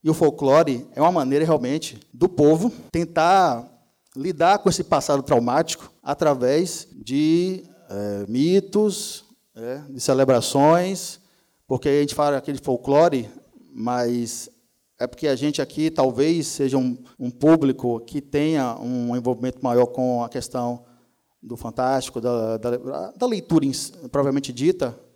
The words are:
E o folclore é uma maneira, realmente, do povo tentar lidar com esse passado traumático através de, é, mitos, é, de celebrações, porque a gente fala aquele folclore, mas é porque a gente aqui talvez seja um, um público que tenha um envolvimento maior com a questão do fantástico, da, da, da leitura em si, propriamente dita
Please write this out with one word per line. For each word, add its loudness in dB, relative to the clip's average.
E 0
o 2
folclore 2
é -4
uma 4
maneira, 0
realmente, -2
do 2
povo 4
tentar 2
lidar 2
com 2
esse -2
passado 0
traumático 0
através 0
de, -2
é, -6
mitos, 0
é, -10
de -12
celebrações, 2
porque -2
a 4
gente -2
fala 0
aquele -6
folclore, 2
mas -4
é -4
porque -6
a 2
gente -4
aqui -4
talvez 0
seja -2
um, -2
um -6
público 2
que -10
tenha -2
um -4
envolvimento -4
maior 4
com -2
a -8
questão -8
do -14
fantástico, -4
da, -2
da, -6
da -4
leitura 0
em -2
si, -10
propriamente 0
dita -2